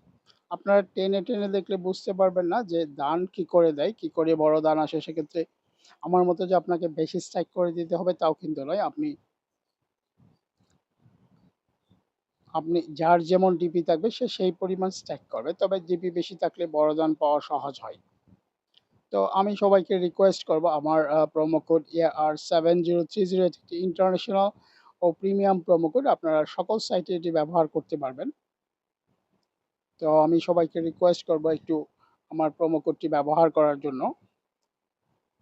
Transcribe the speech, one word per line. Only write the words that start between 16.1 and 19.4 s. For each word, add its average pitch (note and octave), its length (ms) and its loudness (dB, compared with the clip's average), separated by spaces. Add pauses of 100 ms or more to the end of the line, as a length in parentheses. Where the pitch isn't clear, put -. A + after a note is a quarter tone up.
বেশি F3 240 -6
থাকলে E3+ 320 -4
বড় D3+ 280 0
দান D#3 180 0
পাওয়া D3 280 0
সহজ C#3 420 -6
হয়। A2 140 -16 (1120)
তো G3 140 0
আমি G3 300 0